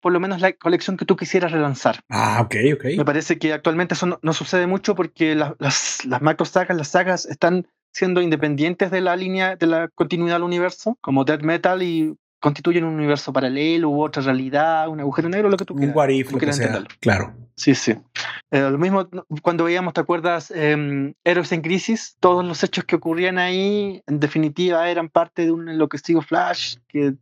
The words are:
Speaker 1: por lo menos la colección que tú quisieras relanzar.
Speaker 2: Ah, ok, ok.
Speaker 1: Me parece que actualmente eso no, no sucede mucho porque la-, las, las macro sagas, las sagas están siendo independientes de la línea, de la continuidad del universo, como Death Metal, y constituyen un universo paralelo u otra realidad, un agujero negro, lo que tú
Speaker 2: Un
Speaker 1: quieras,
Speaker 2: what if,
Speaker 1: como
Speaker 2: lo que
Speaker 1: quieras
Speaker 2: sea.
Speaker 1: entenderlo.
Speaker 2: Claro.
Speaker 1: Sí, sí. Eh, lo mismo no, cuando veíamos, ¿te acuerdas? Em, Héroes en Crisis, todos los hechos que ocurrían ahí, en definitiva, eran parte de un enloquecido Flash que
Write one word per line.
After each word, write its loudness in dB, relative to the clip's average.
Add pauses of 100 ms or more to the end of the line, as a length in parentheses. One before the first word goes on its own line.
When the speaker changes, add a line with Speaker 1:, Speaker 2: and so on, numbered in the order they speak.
Speaker 1:
por 2
lo 4
menos -2
la 4
colección 0
que -4
tú 2
quisieras 0
relanzar. 0 (100)
Speaker 2:
Ah, 2
ok, -4 (180)
ok. -8 (120)
Speaker 1:
Me 0
parece 0
que 0
actualmente 0
eso -2
no, -2
no 0
sucede 0
mucho 0
porque 0
la-, 0
las, -2
las -2
macro 2
sagas, 0
las -4
sagas 0
están 0 (260)
siendo 0
independientes 0
de 0
la 0
línea, -2
de 0
la 0
continuidad 0
del 0
universo, -4
como 0
Death 0
Metal, 0
y -2 (260)
constituyen 2
un -2
universo -2
paralelo 0
u 0
otra -2
realidad, 0
un -8
agujero -2
negro, 2
lo 2
que -6
tú -12
Speaker 2:
Un -4
Speaker 1:
quieras, 0
Speaker 2:
what 4
if, 2
Speaker 1:
como -6
Speaker 2:
lo 0
que 0
Speaker 1:
quieras 0
Speaker 2:
sea. 0
Speaker 1:
entenderlo. -6
Speaker 2:
Claro. 0 (180)
Speaker 1:
Sí, 4
sí. 0 (560)
Eh, 2
lo 0
mismo 2
no, -14 (160)
cuando 2
veíamos, 0
¿te -2
acuerdas? -2
Em, 0 (100)
Héroes 2
en -2
Crisis, -2
todos 4
los -2
hechos -4
que 0
ocurrían -2
ahí, 0
en -2
definitiva, 0
eran -2
parte 2
de 2
un -4
enloquecido 0
Flash -2 (120)
que 0